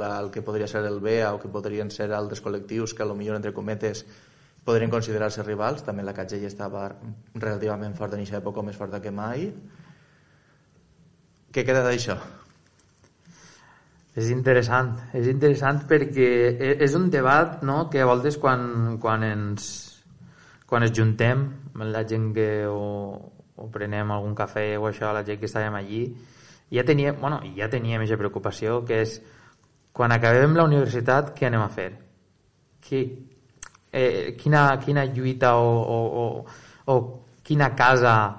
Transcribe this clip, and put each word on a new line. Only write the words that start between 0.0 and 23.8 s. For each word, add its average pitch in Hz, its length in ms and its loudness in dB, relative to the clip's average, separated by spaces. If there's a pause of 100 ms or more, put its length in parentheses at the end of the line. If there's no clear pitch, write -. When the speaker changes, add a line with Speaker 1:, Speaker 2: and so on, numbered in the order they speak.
Speaker 1:
al 101 240 -6
que 107 160 -10
podria 104 240 -4
ser 107 160 -2
el 101 160 -6
bea 110 320 0
o 101 80 -8
que 95 80 -12
podrien 104 400 -6
ser 104 240 -6
altres 104 240 -6
col·lectius 107 560 -6
que, - 80 -8
a 104 80 -4
lo 104 80 -8
millor, 107 160 -6
entre 104 180 -6
cometes, 104 520 -6 (580)
podrien 113 320 2
considerar-se 107 480 -2
rivals. 107 400 -4
També 101 240 -8
la 101 80 -8
K 95 160 -8
G 101 80 -6
I 101 80 -8
estava 98 400 -10 (480)
relativament 104 640 -6
forta 104 160 -8
en 104 80 -6
eixa 101 160 -8
època, 101 240 -6
més 101 160 -10
forta 98 240 -10
que 104 80 -10
mai. 120 400 -6 (2000)
Què 127 160 -2
queda 131 160 2
d'això? 117 320 -2 (2000)
Speaker 2:
És 113 160 -2
interessant, 123 640 2 (260)
és 120 80 0
interessant 139 540 2 (100)
perquè 135 360 4 (280)
e-, 135 200 0 (120)
és 135 80 2
un 180 160 2
debat, 147 560 4
no?, 151 240 0
que 139 80 0
a 131 80 4
voltes 123 320 2
quan, 120 640 0
quan 110 240 0
ens, 104 380 -4 (1080)
quan 117 160 4
ens 113 80 0
juntem 113 460 4 (320)
amb 110 180 -8
la 107 160 -2
gent 110 300 -2
que 110 100 2 (240)
o, 104 80 -4 (800)
o 107 160 -14
prenem 104 400 -4